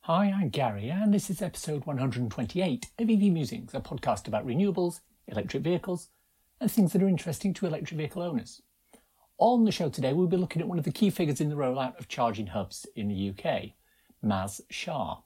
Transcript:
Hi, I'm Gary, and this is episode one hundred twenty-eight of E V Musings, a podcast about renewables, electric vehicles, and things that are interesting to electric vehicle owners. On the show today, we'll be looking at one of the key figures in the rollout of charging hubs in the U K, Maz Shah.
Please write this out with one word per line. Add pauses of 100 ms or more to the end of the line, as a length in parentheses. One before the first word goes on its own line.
(180)
Hi,
I'm
Gary,
and
this
is
episode
one
hundred
twenty-eight (140)
of
E
V
Musings,
a
podcast
about
renewables, (260)
electric
vehicles, (500)
and
things
that
are
interesting
to
electric
vehicle
owners. (760)
On
the
show
today,
we'll
be
looking
at
one
of
the
key
figures
in
the
rollout
of
charging
hubs
in
the
U
K, (500)
Maz (100)
Shah.